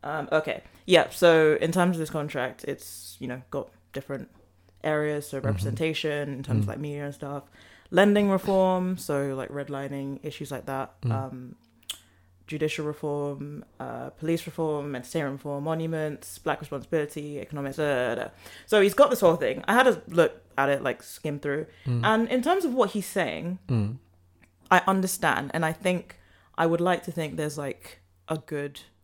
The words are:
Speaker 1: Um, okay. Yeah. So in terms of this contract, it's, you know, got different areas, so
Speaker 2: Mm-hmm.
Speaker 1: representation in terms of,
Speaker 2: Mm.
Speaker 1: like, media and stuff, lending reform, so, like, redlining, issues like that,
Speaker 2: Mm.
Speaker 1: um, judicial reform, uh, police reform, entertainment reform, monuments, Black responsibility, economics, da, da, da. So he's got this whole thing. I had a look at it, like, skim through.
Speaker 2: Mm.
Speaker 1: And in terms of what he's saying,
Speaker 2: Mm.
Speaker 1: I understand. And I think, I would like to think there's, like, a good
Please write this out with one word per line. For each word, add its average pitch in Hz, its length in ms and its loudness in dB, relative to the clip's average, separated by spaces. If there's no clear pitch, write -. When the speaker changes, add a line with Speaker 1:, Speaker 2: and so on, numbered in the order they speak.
Speaker 1:
Um, 147 300 -6
okay. - 300 0
Yeah. 170 240 8
So 160 500 8
in 165 120 0
terms 180 240 2
of 165 40 -4
this 156 100 -6
contract, 143 540 -4
it's, - 540 -10
you 131 80 -10
know, 127 240 -10
got - 180 -6
different 135 380 -10
areas, 151 440 -2
so 139 100 -8
Speaker 2:
Mm-hmm. 135 80 -4
Speaker 1:
representation 147 880 -2
in 135 80 -10
terms 113 180 2
of, 104 60 2
Speaker 2:
Mm. - 20 -4
Speaker 1:
like, 113 100 -6
media 147 280 -8
and 143 80 -10
stuff, 143 280 -10
lending 202 400 6
reform, 185 680 2
so, 139 380 -2
like, 131 160 -8
redlining, 139 720 -8
issues 147 300 -10
like 131 140 -10
that, 135 360 -6
Speaker 2:
Mm. 123 80 0
Speaker 1:
um, 127 440 -6
judicial 156 400 -4
reform, 147 800 -6
uh, 127 300 -10
police 165 360 -4
reform, 147 480 -4
entertainment 139 440 -4
reform, 143 260 -6
monuments, 160 720 -4
Black 147 220 -4
responsibility, 147 800 -4
economics, 139 360 -8
da, 131 380 0
da, 123 100 -4
da. - 40 -10
So 214 140 6
he's 196 140 6
got 285 160 8
this 262 100 0
whole 170 160 6
thing. 123 300 -2
I 202 80 4
had 262 140 8
a 208 200 2
look 165 340 4
at 139 120 2
it, 139 140 2
like, 131 200 -2
skim 151 380 -8
through. 147 260 -4
Speaker 2:
Mm. 120 200 0
Speaker 1:
And 220 240 4
in 254 140 2
terms 359 220 2
of 269 80 0
what 233 180 2
he's 202 160 -4
saying, 170 520 -4
Speaker 2:
Mm. 113 300 0
Speaker 1:
I 180 160 6
understand. 185 680 0
And 165 100 0
I 160 80 0
think, 180 460 -4
I 165 100 2
would 165 140 2
like 175 240 0
to 175 80 -8
think 160 240 -6
there's, 151 220 -4
like, - 420 -10
a 160 100 -2
good 143 420 -8